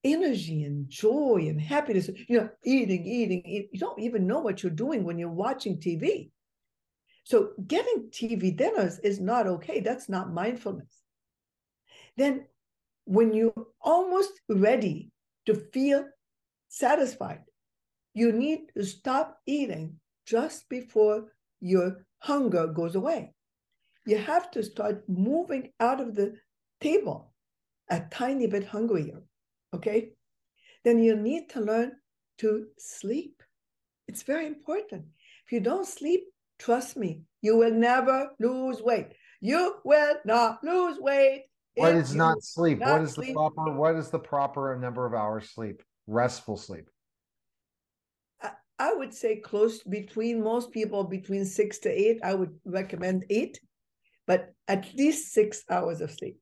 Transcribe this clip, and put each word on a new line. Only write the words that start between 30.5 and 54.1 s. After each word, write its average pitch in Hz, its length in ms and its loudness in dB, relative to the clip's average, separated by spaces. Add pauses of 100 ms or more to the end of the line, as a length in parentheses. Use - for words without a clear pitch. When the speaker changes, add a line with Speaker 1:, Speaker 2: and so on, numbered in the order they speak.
Speaker 1:
Then 233 160 6
you 226 140 6
need 247 360 -2
to 254 100 -8
learn 226 320 0 (460)
to 220 280 0 (100)
sleep. - 640 -8 (680)
It's - 160 -16
very 311 240 -2
important. 302 560 -8 (400)
If - 80 -8
you 233 80 0
don't 311 260 -2
sleep, 339 380 -2 (340)
trust 254 380 -2
me, 180 260 -6 (180)
you 220 160 4
will 226 160 6
never 262 580 4 (100)
lose 254 420 -2
weight. 226 300 0 (280)
You 349 440 0
will 294 400 6
not 226 400 2
lose 339 340 0
weight 269 460 4 (320)
Speaker 2:
What 170 180 6
Speaker 1:
if 160 100 4
Speaker 2:
is 131 80 -4
Speaker 1:
you 147 60 0
Speaker 2:
not 160 240 4
sleep? 165 380 0
Speaker 1:
not 131 100 2
Speaker 2:
What 156 120 6
is 143 120 -4
the 151 80 -6
Speaker 1:
sleep. 131 120 -6
Speaker 2:
proper, 156 380 -2
what 156 220 2
is 160 160 -6
the - 80 -4
proper 139 580 -4
number 123 300 -6
of 117 80 -4
hours 107 360 -4
sleep? 107 320 -10 (240)
Restful 113 500 -2
sleep. 85 320 -16 (1500)
Speaker 1:
I, 208 120 -10 (260)
I 311 160 0
would 269 180 -6
say 220 240 -2
close 214 460 0
between, 220 600 -4
most 233 280 -2
people 208 340 -2
between 190 400 -4
six 208 360 -2
to 185 100 -2
eight. 226 320 2
I 190 120 0
would 185 200 -2 (100)
recommend 185 640 -4
eight, 240 320 -2 (680)